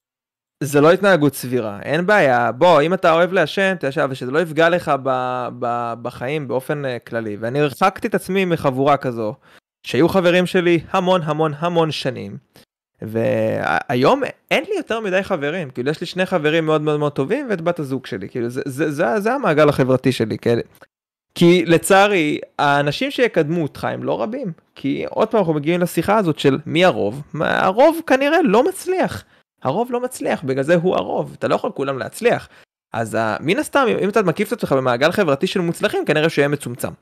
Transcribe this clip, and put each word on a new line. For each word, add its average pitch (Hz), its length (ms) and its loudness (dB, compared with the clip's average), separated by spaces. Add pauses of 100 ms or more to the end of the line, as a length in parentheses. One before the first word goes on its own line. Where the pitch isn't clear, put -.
(640)
זה 139 180 2
לא 160 100 8
התנהגות 185 440 4
סבירה, 110 460 -4
אין 156 240 -2
בעיה. 131 460 4
בוא, 147 300 4
אם 165 120 0
אתה 175 200 4
אוהב 175 200 2
לעשן, 190 460 0
תעשן, 143 220 -2
אבל 135 120 -2
שזה 127 180 -8
לא 151 80 0
יפגע 165 300 2
לך 170 220 0 (120)
ב-, 127 440 -2 (120)
ב-, 120 420 -4
בחיים 127 460 -6
באופן, 139 380 -4
אה, 123 140 -6
כללי. 113 400 -8
ואני 117 220 -4
הרחקתי 190 460 0
את 208 80 -4
עצמי 190 300 -2
מחבורה 143 520 2
כזו, 117 360 -4 (540)
שהיו 156 220 2
חברים 180 360 4
שלי 175 340 2 (120)
המון, 185 320 2
המון, 156 340 -2
המון 165 340 0
שנים. 117 460 -6 (640)
והיום 113 1200 0 (300)
אין 240 180 0
לי 415 80 -2
יותר 226 220 -4
מדי 196 240 -2
חברים. 151 460 -4
כאילו, 127 220 -4
יש 156 100 -4
לי 170 60 -8
שני 180 180 -2
חברים 160 400 0
מאוד, 156 160 2
מאוד, 151 180 0
מאוד 147 120 0
טובים, 202 380 -2
ואת 180 120 -2
בת 170 180 -2
הזוג 131 260 -6
שלי. 101 240 -10
כאילו, 120 200 -4
זה, 127 160 -8
זה, 143 260 -4
זה, 208 280 0
זה 220 140 -2
המעגל 156 360 2
החברתי 131 420 2
שלי, 107 260 -2
כן? 117 220 0 (760)
כי 175 300 6
לצערי, 185 720 2 (200)
האנשים 143 520 0
שיקדמו 175 520 0
אותך - 220 -8
הם 123 180 -6
לא 131 200 -2
רבים. 226 280 -6 (240)
כי 139 340 -6
עוד - 180 0
פעם 226 120 0
אנחנו 165 140 2
מגיעים 156 280 0
לשיחה 180 360 0
הזאת 170 220 0
של 139 260 2
מי 160 200 2
הרוב. 113 360 0 (120)
מה, 147 320 0
הרוב 277 420 4
כנראה 285 360 2
לא 233 200 4
מצליח. 349 600 -2 (400)
הרוב 226 280 -2
לא 240 100 -2
מצליח, 247 420 -4
בגלל 135 200 -2
זה 165 120 2
הוא 180 200 2
הרוב. 151 440 -4
אתה - 80 -4
לא 156 80 0
יכול 214 200 -4
כולם 139 220 -4
להצליח. 170 520 -4 (440)
אז 113 220 -4
ה-, 110 240 0
מן 185 200 -2
הסתם, 277 300 0
אם, 190 140 0
אם 196 60 0
אתה 214 140 2
מקיף 185 240 -2
את - 100 -6
עצמך - 140 -4
במעגל 131 400 2
חברתי 175 360 0
של 190 140 -2
מוצלחים, 202 440 -2
כנראה 151 240 2
שהוא 147 120 0
יהיה 143 80 4
מצומצם. 123 400 -6 (120)